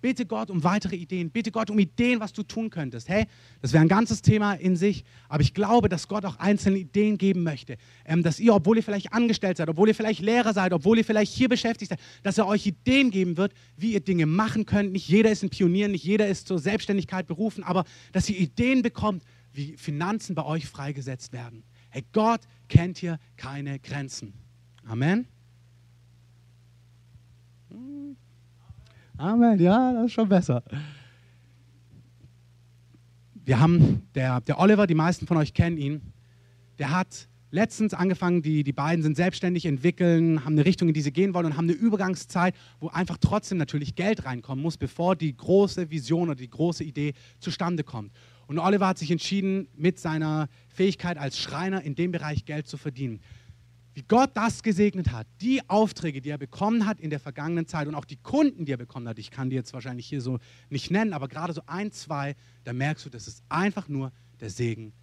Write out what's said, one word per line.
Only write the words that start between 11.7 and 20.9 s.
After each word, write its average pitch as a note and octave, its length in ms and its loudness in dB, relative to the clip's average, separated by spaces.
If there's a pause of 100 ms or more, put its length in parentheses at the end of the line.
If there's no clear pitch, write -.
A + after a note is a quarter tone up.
seid, E3+ 100 -6 (240)
dass G3 120 0
er G3+ 120 2
euch G#3 180 0
Ideen B3+ 460 2
geben F3+ 240 0
wird, G3 180 0 (220)
wie G#3+ 160 -2
ihr G3+ 80 0
Dinge E3+ 260 2
machen G#3+ 400 0
könnt. G3+ 240 2
Nicht F#3 160 -6
jeder G#3+ 240 6
ist G3+ 140 -2
ein F#3+ 60 -2
Pionier, F#3+ 360 2
nicht G3 160 -2
jeder G#3 240 2
ist - 220 -4
zur F#3 100 -2
Selbstständigkeit F#3+ 680 -2
berufen, F#3+ 340 -4
aber F3+ 220 0 (260)
dass F#3+ 180 0
ihr G3 120 -2
Ideen A#3+ 420 2
bekommt, G#3 400 -2 (300)
wie C#3+ 240 -10
Finanzen F3 580 -6
bei D3 100 -4
euch D#3 220 -4
freigesetzt C#3 680 -10